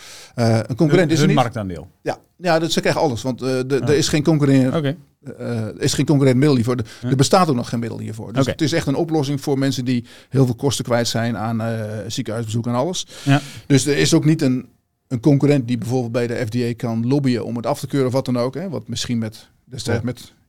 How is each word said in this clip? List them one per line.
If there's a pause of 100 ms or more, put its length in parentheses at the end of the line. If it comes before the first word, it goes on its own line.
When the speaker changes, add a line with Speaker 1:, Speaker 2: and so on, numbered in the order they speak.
(360)
Speaker 1:
Eh,
een
concurrent
Speaker 2:
Hun,
Speaker 1:
is
er
Speaker 2:
hun
Speaker 1:
niet.
Speaker 2:
marktaandeel? (140)
Speaker 1:
Ja, (200)
ja,
dat,
ze
krijgen
alles,
want,
eh, (200)
de,
Speaker 2:
Ja.
Speaker 1:
er
is
geen
concurrent.
Speaker 2:
Oké. (420)
Speaker 1:
Eh,
er
is
geen
concurrent
middel
hiervoor.
Er, (160)
Speaker 2:
Ja.
Speaker 1:
er
bestaat
ook
nog
geen
middel
hiervoor.
Dus
Speaker 2:
Oké.
Speaker 1:
het
is
echt
een
oplossing
voor
mensen
die (240)
heel
veel
kosten
kwijt
zijn
aan,
eh, (380)
ziekenhuisbezoek
en
alles. (160)
Speaker 2:
Ja. (260)
Speaker 1:
Dus
er
is
ook
niet
een, (420)
een
concurrent
die
bijvoorbeeld
bij
de
F
D
A
kan
lobbyen
om
het
af
te
keuren
of
wat
dan
ook,
hè,
wat
misschien
met, (160)
destijds
Speaker 3:
Ja.
Speaker 1:
met (160)